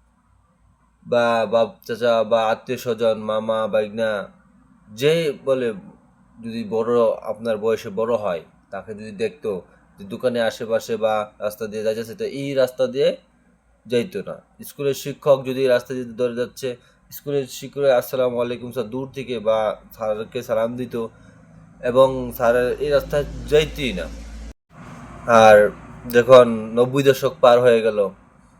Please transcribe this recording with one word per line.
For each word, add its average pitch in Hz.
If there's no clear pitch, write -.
বা 117
বাপ 110
চাচা 113
বা 113
আত্মীয় 120
স্বজন, 113
মামা, 110
বাইগনা, 107
যে 143
বলে, 131
যদি 113
বড়, 113
আপনার 110
বয়সে 107
বড় 110
হয়, 95
তাকে 98
যদি 107
দেখতো 101
যে 101
দোকানে 117
আশেপাশে 113
বা 107
রাস্তা 107
দিয়ে 107
যাইতেছে, 110
তো 110
এই 139
রাস্তা 131
দিয়ে 139
যাইতো 107
না। 80
স্কুলের 139
শিক্ষক 135
যদি 131
এই 135
রাস্তা 123
দিয়ে 127
ধরে 117
যাচ্ছে, 123
স্কুলের 143
শিক্ষক 139
"আসসালামু 123
আলাইকুম 120
স্যার" 117
দূর 131
থেকে 123
বা 110
স্যারকে 110
সালাম 117
দিত, 123
এবং 127
স্যারের 123
এই 147
রাস্তায় 143
যাইতই 143
না। 87
আর 110
যখন 120
নব্বই 127
দশক 135
পার 120
হয়ে 120
গেল, 107